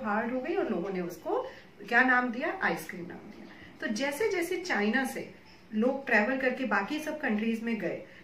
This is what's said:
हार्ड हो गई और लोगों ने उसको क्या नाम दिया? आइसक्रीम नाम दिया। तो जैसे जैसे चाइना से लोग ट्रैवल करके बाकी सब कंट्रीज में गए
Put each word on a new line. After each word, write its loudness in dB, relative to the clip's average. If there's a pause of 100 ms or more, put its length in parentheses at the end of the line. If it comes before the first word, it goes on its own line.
हार्ड 0
हो -2
गई -2
और 0
लोगों -2
ने 0
उसको -2 (480)
क्या 6
नाम 4
दिया? -2
आइसक्रीम -2
नाम -12
दिया। -16 (340)
तो -2
जैसे 0
जैसे 0
चाइना 2
से -6 (440)
लोग 2
ट्रैवल 4
करके 0
बाकी 0
सब -4
कंट्रीज 0
में 0
गए -4 (220)